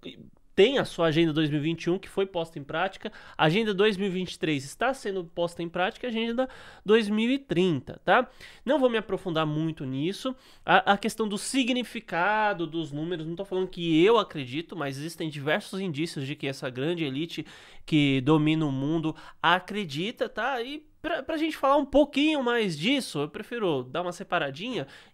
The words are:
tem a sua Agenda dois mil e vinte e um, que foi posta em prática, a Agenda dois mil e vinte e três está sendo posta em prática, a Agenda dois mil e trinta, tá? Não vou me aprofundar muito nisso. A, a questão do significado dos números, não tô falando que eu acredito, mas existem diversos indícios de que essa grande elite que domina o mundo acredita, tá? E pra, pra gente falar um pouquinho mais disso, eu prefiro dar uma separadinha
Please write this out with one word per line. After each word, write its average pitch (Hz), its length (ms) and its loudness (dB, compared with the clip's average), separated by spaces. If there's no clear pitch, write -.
tem 247 220 6
a 180 80 2
sua 165 220 0
Agenda 160 260 4
dois 151 160 2
mil 151 80 0
e 143 60 0
vinte 165 220 -2
e 175 40 0
um, 180 80 2
que - 100 -10
foi 190 200 -2
posta 165 320 -6
em 139 40 -12
prática, 185 480 -4
a 156 100 4
Agenda 208 280 4
dois 196 240 4
mil 196 80 0
e 190 60 0
vinte 180 220 -4
e - 40 -14
três 151 260 -2
está 233 300 -2
sendo 190 300 -6
posta 170 400 -4
em 170 40 -6
prática, 180 380 -4
a 247 60 -4
Agenda 233 360 -2
dois 208 240 6
mil 220 220 2
e 277 80 0
trinta, 175 640 0
tá? 226 240 4
Não 285 140 2
vou 262 100 4
me 226 120 2
aprofundar 170 480 -2
muito 156 360 -2
nisso. 156 520 -4
A, 196 300 4
a 202 40 4
questão 220 300 -4
do 202 120 -4
significado 214 1300 0
dos 156 240 -6
números, 156 340 -6
não 165 100 -6
tô 190 100 -8
falando 190 220 -2
que 170 380 4
eu 226 140 6
acredito, 156 560 -6
mas 139 240 -6
existem 160 280 -8
diversos 156 520 -4
indícios 156 480 -4
de 143 80 -8
que 147 100 -10
essa 135 240 -6
grande 156 340 -2
elite 156 400 -6
que 143 380 4
domina 156 420 4
o 143 80 0
mundo 151 440 -2
acredita, 185 880 0
tá? 240 320 -4
E 285 260 -10
pra, 311 200 -4
pra 320 140 -6
gente 311 220 -4
falar 277 180 4
um 294 100 4
pouquinho 285 560 4
mais 226 380 0
disso, 220 400 0
eu 147 80 -2
prefiro 190 560 -4
dar 139 200 -6
uma 175 100 -6
separadinha 175 760 -4